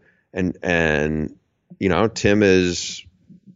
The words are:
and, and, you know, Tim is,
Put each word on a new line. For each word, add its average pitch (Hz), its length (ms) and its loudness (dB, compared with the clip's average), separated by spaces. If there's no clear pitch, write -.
and, 92 300 -4
and, 78 760 -2
you 98 80 -2
know, 90 200 0
Tim 104 360 2
is, 92 600 0